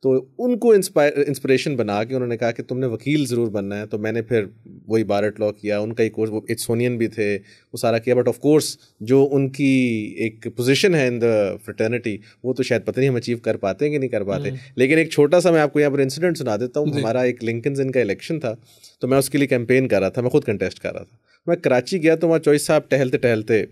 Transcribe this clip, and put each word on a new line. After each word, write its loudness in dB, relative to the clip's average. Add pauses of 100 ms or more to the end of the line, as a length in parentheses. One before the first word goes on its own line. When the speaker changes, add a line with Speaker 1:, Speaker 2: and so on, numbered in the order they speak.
Speaker 1:
तो 0
उनको 2
इंस्पायर, 2
इंस्पिरेशन 0
बना -2
के -8
उन्होंने -2
कहा 0
कि -8
तुमने -4
वकील -4
ज़रूर -2
बनना -6
है। -8
तो -8
मैंने -4
फिर -2 (380)
वही 2
बार 0
एट -4
लॉ 0
किया, -4
उनका -2
ही 0
कोर्स, -2
वो -6
एचसोनियन -2
भी 0
थे, -2
वो -16
सारा 0
किया। 0
But 2
of -2
course, 2 (260)
जो 4
उनकी 0 (140)
एक -6
पोजीशन 0
है 2
in -2
the 0
fraternity, -4 (280)
वो -2
तो -2
शायद 0
पता -4
नहीं 2
हम 0
अचीव -4
कर -2
पाते -2
हैं 0
कि -2
नहीं -4
कर -2
पाते। -4
Speaker 2:
हम्म। -8 (200)
Speaker 1:
लेकिन 4
एक 0
छोटा 4
सा 2
मैं 4
आपको 2
यहाँ 2
पर 0
इंसिडेंट 0
सुना -2
देता -4
हूँ। 0
Speaker 2:
जी। -2
Speaker 1:
हमारा 0
एक -2
लिंकन्स -4
इन -2
का 0
इलेक्शन -2
था, -8 (380)
तो -4
मैं 4
उसके 0
लिए 2
कैंपेन 2
कर 2
रहा 0
था, -6
मैं 0
खुद 2
कंटेस्ट -4
कर -8
रहा -10
था। -20 (300)
मैं 0
कराची 0
गया 4
तो 0
वहाँ 4
चोई 4
साहब 0
टहलते 0
टहलते 0